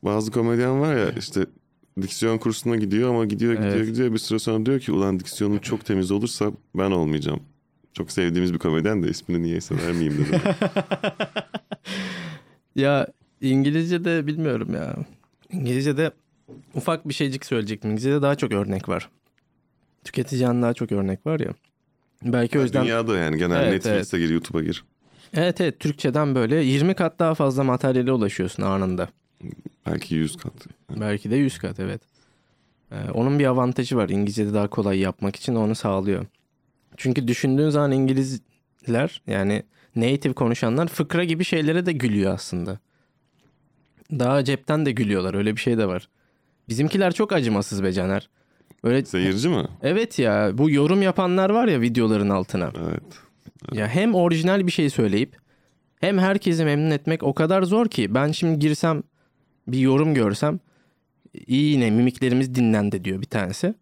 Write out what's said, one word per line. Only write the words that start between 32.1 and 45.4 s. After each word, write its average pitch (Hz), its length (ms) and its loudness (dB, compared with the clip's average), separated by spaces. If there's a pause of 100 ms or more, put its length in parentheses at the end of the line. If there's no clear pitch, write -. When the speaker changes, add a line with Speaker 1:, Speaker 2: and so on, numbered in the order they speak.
Speaker 2:
Ee, 101 220 -10
onun 139 240 0
bir 143 80 2
avantajı 127 500 0
var. 101 120 2
İngilizce'de 104 460 -2
daha 104 140 0
kolay 98 300 0
yapmak 95 380 -2
için - 180 -4
onu 110 200 0
sağlıyor. 98 520 -2 (680)
Çünkü 127 320 -2
düşündüğün 139 420 2
zaman 147 220 2
İngilizler, 131 1300 -2
yani 101 360 0 (340)
native 131 360 0
konuşanlar 123 560 0
fıkra 170 360 -2
gibi 165 200 -2
şeylere 165 420 0
de 180 60 0
gülüyor 104 420 0
aslında. 92 440 -8 (1300)
Daha 135 340 0
cepten 143 420 0
de 139 60 0
gülüyorlar. 101 420 0
Öyle 104 220 0